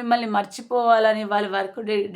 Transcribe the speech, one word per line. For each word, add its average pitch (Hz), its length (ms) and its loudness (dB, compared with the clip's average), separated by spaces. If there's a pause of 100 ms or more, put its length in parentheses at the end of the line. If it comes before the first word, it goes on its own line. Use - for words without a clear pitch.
మిమ్మల్ని 240 280 0 (100)
మర్చిపోవాలని, 226 840 2 (100)
వాళ్ళ 208 140 0 (100)
వర్క్ 196 320 -6
డె-, 202 280 0